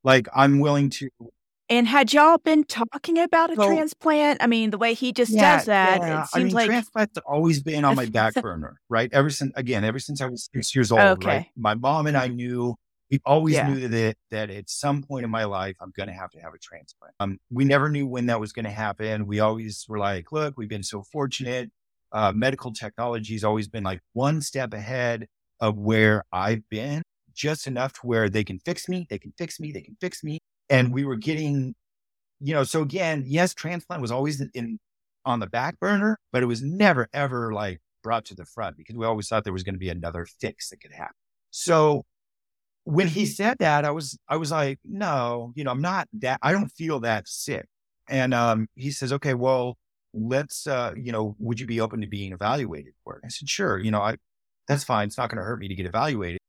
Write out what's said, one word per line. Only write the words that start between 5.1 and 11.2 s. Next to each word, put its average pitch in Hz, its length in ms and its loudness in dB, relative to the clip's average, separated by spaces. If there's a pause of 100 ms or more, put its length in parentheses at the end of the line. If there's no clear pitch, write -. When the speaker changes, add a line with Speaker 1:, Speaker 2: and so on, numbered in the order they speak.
Speaker 2:
just 226 260 2
Speaker 1:
Yeah, - 0 -
Speaker 2:
does 175 280 8
that, 190 360 6
Speaker 1:
yeah. 165 60 0
Speaker 2:
it 156 240 -2
Speaker 1:
I 254 80 2
Speaker 2:
seems - 0 -
Speaker 1:
mean, 233 160 2
Speaker 2:
like 226 180 4
Speaker 1:
transplants 220 420 -2
have - 100 -8
always 151 360 2
been 147 220 -2
on 135 100 4
my 127 120 0
Speaker 2:
<laughs> - 0 -
Speaker 1:
back 110 340 2
burner, 85 480 -8
right? 117 240 0
Ever 143 180 4
since, 139 260 -4
again, 120 280 0
ever 110 140 0
since 143 220 -8
I 131 60 -2
was 123 280 -10
six 120 200 -4
years 120 160 4
old, 190 320 6